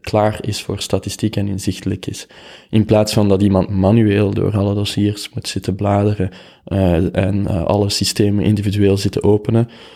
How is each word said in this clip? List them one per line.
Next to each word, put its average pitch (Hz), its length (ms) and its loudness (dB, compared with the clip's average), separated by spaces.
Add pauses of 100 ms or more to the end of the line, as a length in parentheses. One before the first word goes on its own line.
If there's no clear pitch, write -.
klaar 107 400 0
is - 220 -6
voor 98 180 -8
statistiek 101 560 -4
en 101 120 -2
inzichtelijk 98 580 -6
is? - 220 -12 (420)
In 107 140 2
plaats 107 280 2
van 104 160 2
dat 98 140 2
iemand 98 260 2
manueel 101 640 2
door 98 220 -2
alle 101 180 0
dossiers 104 600 -2
moet - 140 -10
zitten - 260 -4
bladeren, 101 560 0 (340)
eh, 90 520 0
en, 98 300 0
eh, 90 180 -2
alle 101 260 2
systemen 101 540 0
individueel 101 520 2
zitten 98 260 -2
openen. 113 460 2 (280)